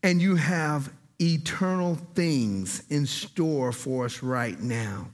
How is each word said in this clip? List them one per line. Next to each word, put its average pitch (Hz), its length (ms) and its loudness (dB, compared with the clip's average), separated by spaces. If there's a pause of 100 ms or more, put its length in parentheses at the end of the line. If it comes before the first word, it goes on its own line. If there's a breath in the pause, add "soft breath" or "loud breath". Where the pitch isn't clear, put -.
And 180 180 4
you 190 140 4
have 151 580 0 (260)
eternal 175 760 0 (180)
things 117 760 0
in 143 180 2
store 147 640 -2
for 127 340 -2
us - 160 -6
right 120 380 -2
now. 113 540 -4